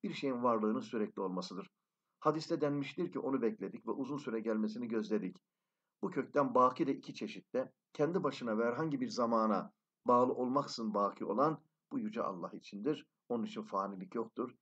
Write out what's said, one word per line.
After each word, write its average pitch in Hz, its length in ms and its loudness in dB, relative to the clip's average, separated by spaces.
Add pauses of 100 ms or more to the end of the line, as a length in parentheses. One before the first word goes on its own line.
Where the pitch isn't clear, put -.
Bir 185 100 -4
şeyin 127 300 -2
varlığının 110 360 4
sürekli 107 420 -4
olmasıdır. 90 480 -4 (500)
Hadiste 156 420 0
denmiştir 143 500 -2
ki 127 80 -4
onu 131 220 0
bekledik 107 460 -4
ve 113 40 -4
uzun 135 260 -4
süre 113 220 -4
gelmesini 110 480 -2
gözledik. 104 500 -2 (680)
Bu 190 80 -2
kökten 131 440 0
baki 127 320 6
de 135 80 0
iki - 180 -14
çeşitte. 120 580 -6 (220)
Kendi 165 300 2
başına 123 340 -2
ve 117 80 4
herhangi 135 360 0
bir 120 80 -2
zamana 110 640 2 (340)
bağlı 123 260 6
olmaksızın 127 600 0
baki 101 320 2
olan 143 360 2 (300)
bu 139 80 -2
yüce 110 220 -4
Allah 87 320 -4
içindir. 113 540 -6 (220)
Onun 117 140 -2
için 107 200 -6
fanilik 98 520 -6
yoktur. 120 460 -4